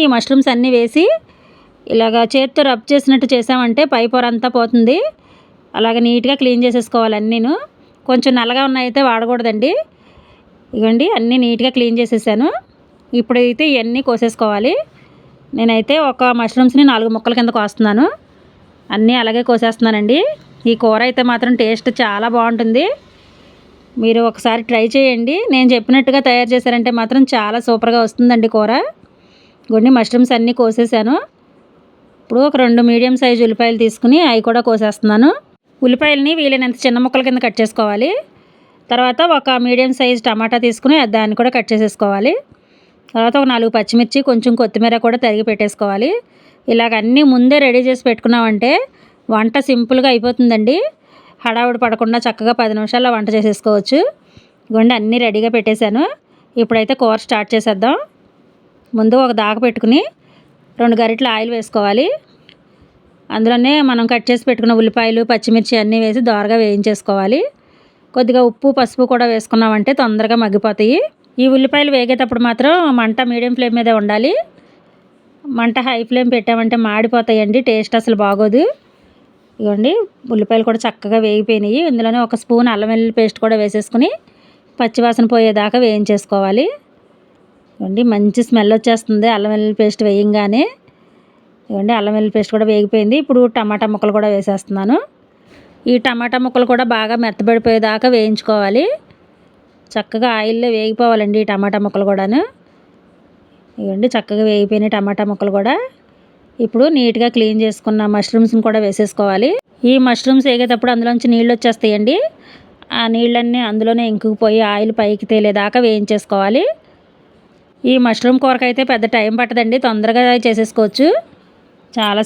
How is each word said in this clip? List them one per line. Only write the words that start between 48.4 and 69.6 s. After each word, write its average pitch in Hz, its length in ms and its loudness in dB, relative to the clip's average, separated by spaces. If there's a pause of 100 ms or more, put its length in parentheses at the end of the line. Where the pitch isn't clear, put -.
వంట 220 240 0 (100)
సింపుల్గా 254 440 0
అయిపోతుందండి. 240 640 2 (680)
హడావుడి 233 380 -2
పడకుండా 226 420 0
చక్కగా 226 360 0
పది 220 180 0
నిమిషాల్లో 240 380 -2
వంట 214 200 -4
చేసేసుకోవచ్చు. 214 640 0 (640)
ఇదిగోండి, 220 320 2
అన్నీ 220 260 -2
రెడీగా 214 320 0
పెట్టేశాను. 220 480 0 (580)
ఇప్పుడైతే 220 400 0
కూర 220 240 2
స్టార్ట్ 208 280 -4
చేసేద్దాం. 220 420 0 (1040)
ముందు 220 260 4
ఒక 247 160 -2
దాక 214 240 -2
పెట్టుకుని 226 360 2 (800)
రెండు 233 200 2
గరిటెలు 226 340 -2
ఆయిల్ 226 220 -6
వేసుకోవాలి. 220 500 -2 (1300)
అందులోనే 240 380 2 (160)
మనం 233 120 0 (100)
కట్ 233 180 -2
చేసి 240 180 0
పెట్టుకున్న 226 320 2
ఉల్లిపాయలు, 226 420 0 (100)
పచ్చిమిర్చి 226 500 0
అన్నీ 214 220 0
వేసి 220 260 -2
దోరగా 208 320 0
వేయించేసుకోవాలి. 208 800 0 (720)
కొద్దిగా 247 320 2
ఉప్పు, 277 320 0
పసుపు 247 320 0
కూడా 240 220 2
వేసుకున్నామంటే 220 580 0 (100)